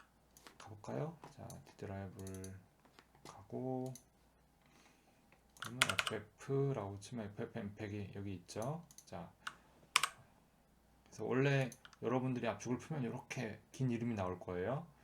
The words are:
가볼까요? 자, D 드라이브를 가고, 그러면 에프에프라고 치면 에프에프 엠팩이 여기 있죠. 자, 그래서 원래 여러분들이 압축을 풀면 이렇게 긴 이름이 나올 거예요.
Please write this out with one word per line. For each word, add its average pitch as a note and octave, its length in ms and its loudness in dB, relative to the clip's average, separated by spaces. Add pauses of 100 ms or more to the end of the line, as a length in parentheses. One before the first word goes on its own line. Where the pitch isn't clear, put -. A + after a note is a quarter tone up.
(580)
가볼까요? C3 600 -4 (200)
자, - 100 -8
D - 300 -12
드라이브를 F#2+ 760 -6 (720)
가고, B2+ 680 -2 (1700)
그러면 B2 180 -2 (140)
에프에프라고 A2 1080 0
치면 A2 280 -6
에프에프 A2+ 300 -6
엠팩이 G2+ 580 -4
여기 G2+ 180 -4
있죠. C3 500 -4 (220)
자, F2 260 -10 (1700)
그래서 - 180 -8
원래 C3 460 6 (320)
여러분들이 A#2+ 480 4
압축을 A#2 300 2
풀면 D3+ 240 -2
이렇게 A#2 580 -4 (100)
긴 C3 180 2
이름이 A#2 240 2
나올 F2+ 280 2
거예요. G2+ 440 0 (180)